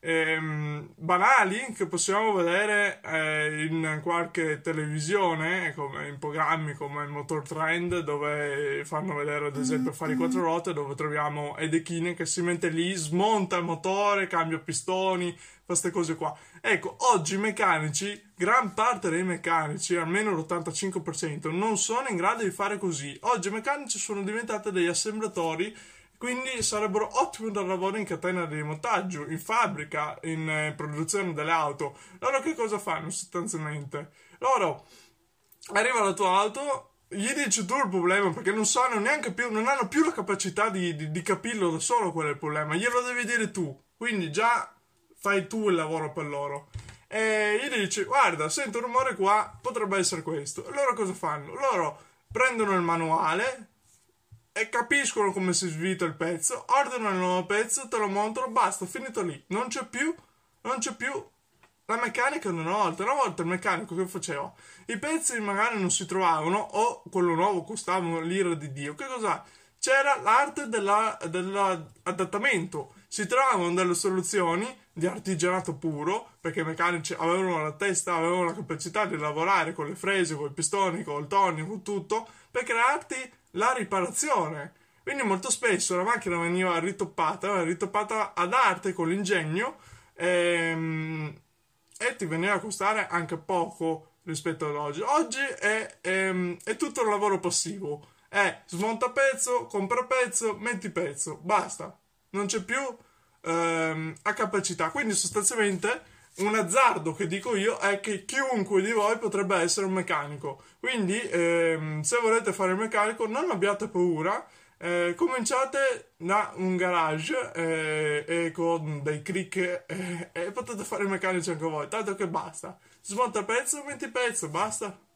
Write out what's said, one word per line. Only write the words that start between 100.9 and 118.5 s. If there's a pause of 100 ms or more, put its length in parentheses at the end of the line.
basta. (360)
Non
c'è
più, (600)
ehm,
a
capacità.
Quindi
sostanzialmente (260)
un
azzardo
che
dico
io
è
che
chiunque
di
voi
potrebbe
essere
un
meccanico. (180)
Quindi,
ehm,
se
volete
fare
il
meccanico
non
abbiate
paura, (320)
eh,
cominciate
da
un
garage,
eh,
e